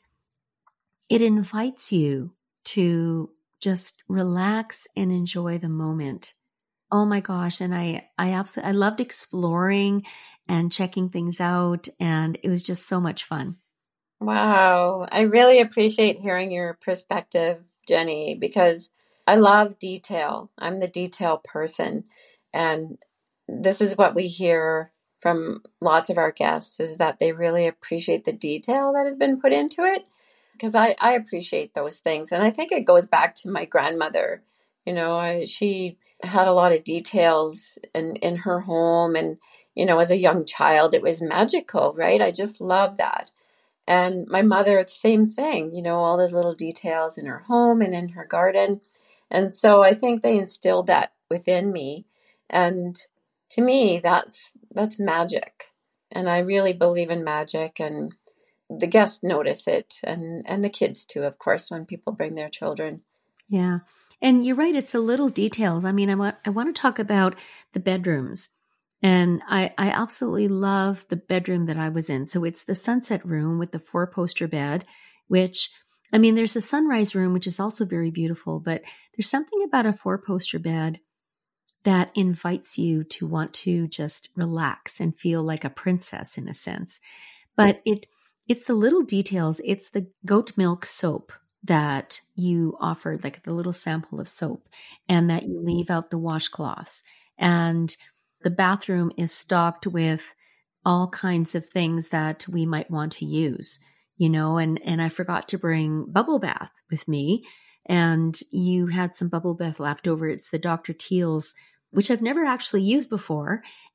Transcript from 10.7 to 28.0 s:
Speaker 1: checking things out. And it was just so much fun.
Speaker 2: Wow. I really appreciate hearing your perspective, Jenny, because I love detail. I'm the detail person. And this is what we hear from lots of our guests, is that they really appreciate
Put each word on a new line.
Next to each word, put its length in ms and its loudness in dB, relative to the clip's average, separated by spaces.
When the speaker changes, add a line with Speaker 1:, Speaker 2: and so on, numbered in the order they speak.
Speaker 1:
checking 380 -4
things 320 -4
out. 460 -2
And 440 -2
it 60 -2
was 120 0
just 260 -4
so 140 -2
much 220 -4
fun. 340 -8
Speaker 2:
Wow. 920 4
I 100 2
really 380 8
appreciate 600 2
hearing 320 -2
your 280 -4
perspective, 840 -2
Jenny, 480 0
because 560 2
I 120 6
love 420 6
detail. 800 -6
I'm 200 -6
the 80 -2
detail 560 -4
person. 600 -6
And 460 -2
this 340 0
is 160 0
what 160 4
we 140 -2
hear 640 0
from 440 -2
lots 300 2
of 80 -2
our 120 2
guests, 480 -2
is 180 -6
that 200 0
they 140 2
really 340 0
appreciate 600 -4